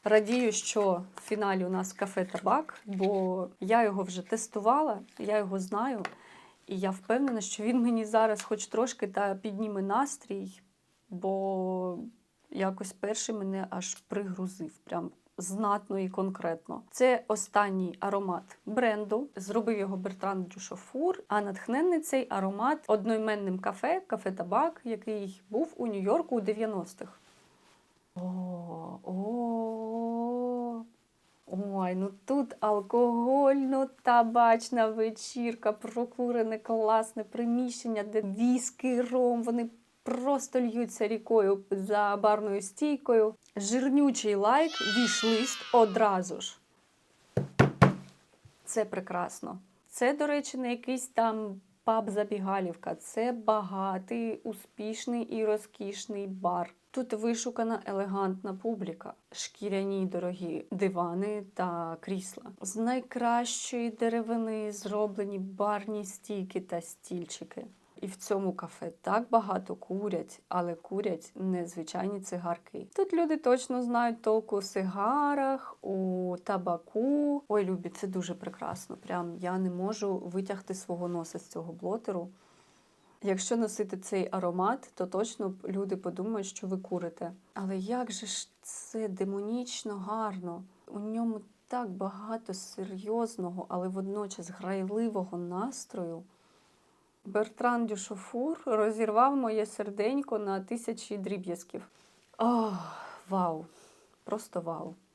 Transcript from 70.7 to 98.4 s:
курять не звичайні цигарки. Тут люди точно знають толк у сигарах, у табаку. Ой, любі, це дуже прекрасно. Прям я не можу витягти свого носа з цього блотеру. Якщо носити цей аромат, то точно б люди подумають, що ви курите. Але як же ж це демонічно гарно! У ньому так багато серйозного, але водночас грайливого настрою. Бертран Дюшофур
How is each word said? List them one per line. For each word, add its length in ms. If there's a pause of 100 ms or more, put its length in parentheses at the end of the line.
курять 600
не 320
звичайні 540
цигарки. 640 (100)
Тут 160
люди 240
точно 460
знають 400
толк 300
у 100
сигарах, 1200
у 600
табаку. 1040
Ой, 160
любі, 240
це 180
дуже 280
прекрасно. 640
Прям 400
я 220
не 120
можу 460
витягти 580
свого 340
носа 300
з 100
цього 240
блотеру. 560 (1000)
Якщо 300
носити 400
цей 360
аромат, 600
то 120
точно 420
б 60 (140)
люди 280
подумають, 500
що 200
ви 100
курите. 560 (220)
Але 220
як 360
же 140
ж 220 (140)
це 460
демонічно 880
гарно! 640 (240)
У 120
ньому 420 (280)
так 220
багато 640
серйозного, 1120
але 200
водночас 600
грайливого 880
настрою. 840 (1040)
Бертран 600
Дюшофур 800